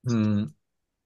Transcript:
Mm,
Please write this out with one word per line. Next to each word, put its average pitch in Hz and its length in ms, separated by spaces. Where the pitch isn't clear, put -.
Mm, 107 440